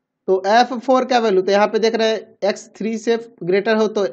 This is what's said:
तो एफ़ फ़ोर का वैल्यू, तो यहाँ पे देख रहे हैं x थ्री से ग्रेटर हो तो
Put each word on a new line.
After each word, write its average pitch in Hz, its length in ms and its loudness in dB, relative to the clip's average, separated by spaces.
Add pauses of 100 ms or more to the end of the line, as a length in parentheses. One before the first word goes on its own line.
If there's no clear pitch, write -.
(280)
तो 190 200 0
एफ़ 240 280 2
फ़ोर 254 280 0
का 247 140 0
वैल्यू, 202 240 2
तो 196 100 -2
यहाँ 202 160 4
पे 220 100 -2
देख 220 160 0
रहे 220 140 0
हैं 208 440 -4
x - 240 -18
थ्री 226 220 -6
से 233 180 -2 (260)
ग्रेटर 196 340 0
हो 220 120 2
तो 208 240 -2